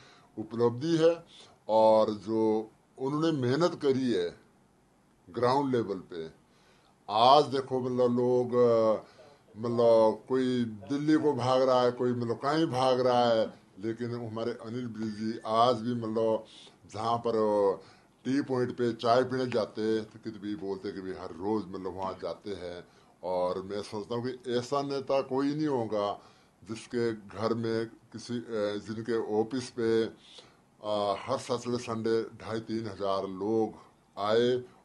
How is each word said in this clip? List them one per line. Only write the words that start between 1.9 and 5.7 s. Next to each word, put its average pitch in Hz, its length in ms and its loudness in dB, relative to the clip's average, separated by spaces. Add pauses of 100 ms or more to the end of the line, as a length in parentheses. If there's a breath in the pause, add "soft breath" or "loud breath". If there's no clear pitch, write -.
जो 110 640 0 (260)
उन्होंने 151 340 0
मेहनत 147 500 0
करी 131 300 2
है 87 280 -2 (880)
ground 127 460 2